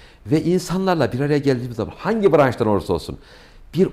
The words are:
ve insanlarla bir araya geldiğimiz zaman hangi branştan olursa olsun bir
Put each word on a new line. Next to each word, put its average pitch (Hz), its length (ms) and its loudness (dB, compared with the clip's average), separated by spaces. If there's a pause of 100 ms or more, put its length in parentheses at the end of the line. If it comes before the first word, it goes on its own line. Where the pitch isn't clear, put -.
(260)
ve 147 160 0
insanlarla 175 720 0
bir 120 80 -4
araya 147 180 0
geldiğimiz 123 380 -2
zaman 101 200 -6
hangi 202 360 0
branştan 131 360 4
olursa 98 240 0
olsun 78 260 -6 (560)
bir 175 180 2